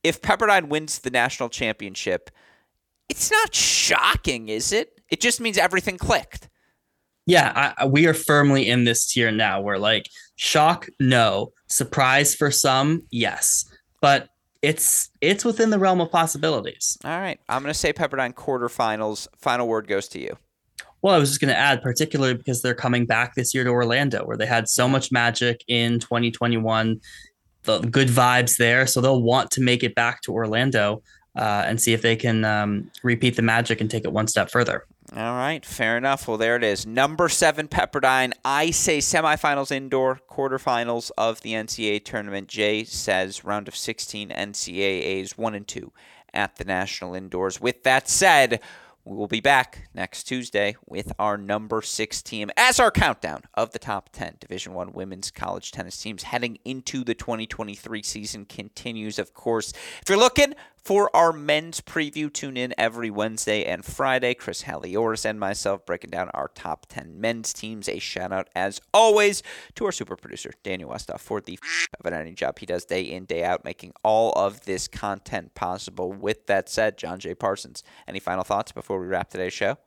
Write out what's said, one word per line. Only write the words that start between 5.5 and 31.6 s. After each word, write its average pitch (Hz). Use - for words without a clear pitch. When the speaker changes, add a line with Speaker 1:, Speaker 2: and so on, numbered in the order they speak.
Speaker 1:
everything 185
clicked. -
Speaker 2:
Yeah, 165
I, -
I, 135
we 147
are 160
firmly 143
in 123
this 117
tier 117
now 104
where, 101
like, 104
shock, 160
no. 117
Surprise 135
for 143
some, 143
yes. -
But 139
it's, -
it's 190
within 220
the 208
realm 185
of 165
possibilities. 156
Speaker 1:
All 160
right. 190
I'm 131
gonna 147
say 151
Pepperdine 135
quarterfinals. 113
Final 123
word 110
goes 101
to -
you. -
Speaker 2:
Well, 190
I -
was 139
just 139
gonna 135
add, 131
particularly 135
because 127
they're 123
coming 120
back 117
this 123
year 127
to 123
Orlando, 120
where 113
they -
had 117
so 123
much 135
magic 117
in 117
twenty 117
twenty-one, 113
the 107
good 131
vibes 123
there. 120
So 127
they'll 131
want 120
to 135
make 123
it 113
back 120
to 107
Orlando, 110
uh, 104